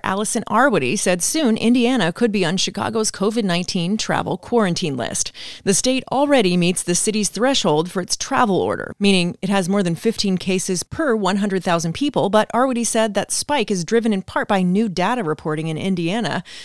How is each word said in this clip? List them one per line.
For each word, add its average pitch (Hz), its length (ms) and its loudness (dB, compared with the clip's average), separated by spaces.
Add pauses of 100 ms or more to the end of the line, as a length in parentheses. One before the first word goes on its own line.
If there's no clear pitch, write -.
Allison 208 460 -2
Arwady 208 500 4
said 180 240 0
soon 269 320 2
Indiana 233 560 2
could 233 180 0
be 196 140 0
on 170 140 0
Chicago's 220 520 -2
covid 214 360 0
nineteen 180 500 0
travel 127 420 -2
quarantine 175 600 0
list. - 340 -4 (320)
The 196 100 2
state 254 380 0
already 254 460 4
meets 175 260 2
the 175 100 0
city's 208 360 0
threshold 185 600 0
for 180 120 -4
its - 160 -4
travel 214 400 0
order, 98 420 -2
meaning 190 420 2
it 185 60 -4
has 196 220 0
more 202 120 2
than 170 140 0
fifteen 196 420 0
cases 185 460 -2
per 285 320 -2
one 202 220 0
hundred 190 260 -2
thousand 170 300 0
people, - 360 0
but 214 240 2
Arwady 240 320 0
said 220 280 0
that 202 180 -2
spike 269 400 -2
is 175 140 -2
driven 220 260 2
in 190 120 0
part - 260 -4
by 196 120 2
new 196 280 2
data 196 340 0
reporting 156 440 -4
in 156 100 -4
Indiana 180 680 -2 (200)